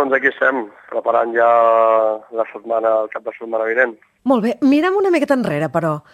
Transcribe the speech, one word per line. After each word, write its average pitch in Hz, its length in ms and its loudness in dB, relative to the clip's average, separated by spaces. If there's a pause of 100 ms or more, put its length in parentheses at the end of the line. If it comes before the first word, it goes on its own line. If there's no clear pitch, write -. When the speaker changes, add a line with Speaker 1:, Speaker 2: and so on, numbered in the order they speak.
Speaker 1:
doncs 135 100 0
aquí 135 160 0
estem, 131 380 -2 (260)
preparant 117 400 -2
ja 117 160 2 (880)
la 113 160 -2
setmana, 113 400 -2 (140)
el - 100 -12
cap 110 80 -12
de 113 160 -8
setmana 113 240 -6
vinent. 117 320 -2 (300)
Speaker 2:
Molt 247 160 0
bé, 226 140 -4 (100)
mirem 320 320 2
una 381 160 0
miqueta 285 240 0
enrere, 156 320 -4
però. 156 300 -2 (140)